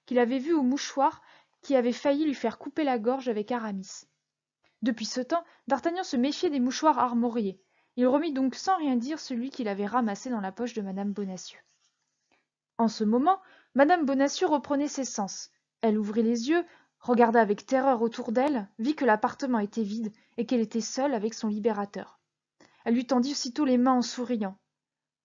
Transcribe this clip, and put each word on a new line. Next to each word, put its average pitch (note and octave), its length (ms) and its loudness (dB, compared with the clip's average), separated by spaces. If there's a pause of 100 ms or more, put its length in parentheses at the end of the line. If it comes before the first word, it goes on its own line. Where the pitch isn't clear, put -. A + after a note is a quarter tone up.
qu'il B3 140 2
avait A#3+ 180 2
vu C#4+ 140 -2
au D4+ 100 4
mouchoir C4+ 600 0 (400)
qui C#4 140 2
avait A#3+ 160 4
failli C#4+ 320 0
lui C#4+ 100 0
faire A3+ 220 -4
couper - 280 -4
la B3+ 140 0
gorge B3+ 300 -2
avec G#3+ 240 -2
Aramis. G#3 520 -8 (760)
Depuis A3+ 240 -2
ce B3+ 160 -6
temps, E4 240 -2 (220)
D'Artagnan E4+ 380 -2
se D4 120 -4
méfiait C#4+ 320 0
des C#4+ 120 0
mouchoirs B3+ 380 2
armoriés. A#3 640 0 (360)
Il B3 100 4
remit D4 260 2
donc C4 220 0
sans F#4+ 240 0
rien C#4 180 0
dire C4+ 240 -4
celui B3+ 300 -6
qu'il A#3 180 -4
avait G3+ 180 -2
ramassé A3 440 -2
dans A3+ 100 -4
la F#3+ 120 -6
poche A#3 200 -6
de A3 80 -8
madame G3 320 -4
Bonacieux. F#3+ 460 -10 (1200)
En A3+ 100 4
ce A3 160 -4
moment, C4+ 360 2 (340)
madame D4 320 4
Bonacieux C#4 400 0
reprenait D4 420 0
ses C4+ 160 -6
sens. - 460 -8 (320)
Elle G#3+ 160 2
ouvrit A3 240 0
les A#3 260 0
yeux, E4+ 160 2 (340)
regarda A#3 440 4
avec G3+ 240 0
terreur C4 340 2
autour A3+ 320 -2
d'elle, B3+ 360 0 (100)
vit C4 160 0
que D4 100 -2
l'appartement A#3 540 2
était G#3 240 -2
vide G#3+ 300 -6 (260)
et A#3 80 -2
qu'elle B3 140 2
était A3+ 200 -2
seule C4+ 320 -2
avec A3+ 220 -2
son A3 140 -4
libérateur. G#3 720 -4 (680)
Elle A#3 80 2
lui B3+ 120 0
tendit C4 260 2
aussitôt C#4 340 -4
les B3+ 100 4
mains B3 220 4
en B3 40 2
souriant. A#3 540 -4 (680)